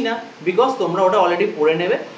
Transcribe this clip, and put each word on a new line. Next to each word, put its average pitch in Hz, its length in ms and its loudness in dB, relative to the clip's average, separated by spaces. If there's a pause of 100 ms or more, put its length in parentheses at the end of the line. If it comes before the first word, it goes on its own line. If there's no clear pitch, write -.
না, 226 60 -2 (340)
because 196 260 2 (100)
তোমরা 175 240 -2
ওটা 196 180 2
already 180 220 0 (120)
পড়ে 156 240 2
নেবে। 202 140 0 (220)